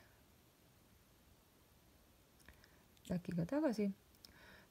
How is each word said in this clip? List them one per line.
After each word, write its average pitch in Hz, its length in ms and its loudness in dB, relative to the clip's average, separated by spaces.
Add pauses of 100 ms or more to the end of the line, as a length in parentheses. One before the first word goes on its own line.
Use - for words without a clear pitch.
(3000)
Back'iga 175 420 0
tagasi. 240 420 2 (840)